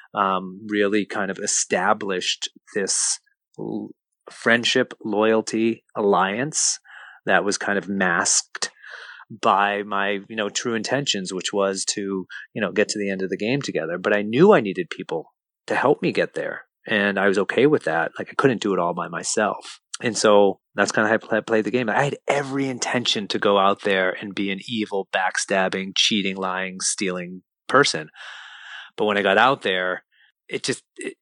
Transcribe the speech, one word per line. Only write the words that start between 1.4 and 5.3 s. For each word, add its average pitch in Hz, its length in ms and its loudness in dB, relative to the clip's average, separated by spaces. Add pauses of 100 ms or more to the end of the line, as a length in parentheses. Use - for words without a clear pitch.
this - 460 -2 (400)
l-, 107 300 -8 (420)
friendship, 120 640 2 (100)
loyalty, 110 800 2 (120)